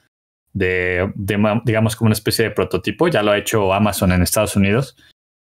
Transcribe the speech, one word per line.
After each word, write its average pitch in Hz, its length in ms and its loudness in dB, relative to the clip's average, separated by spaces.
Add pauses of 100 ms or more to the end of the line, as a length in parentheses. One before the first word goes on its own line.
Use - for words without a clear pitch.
(540)
de, 92 600 -2
de 101 240 -4
ma-, 107 260 2
digamos, 110 320 0
como 113 100 0
una 107 80 4
especie 110 320 -2
de 104 60 -2
prototipo, 113 560 -2
ya 110 140 2
lo 104 100 2
ha 101 60 2
hecho 98 360 0
Amazon 101 380 2
en 90 100 2
Estados 104 340 0
Unidos, 104 400 0 (480)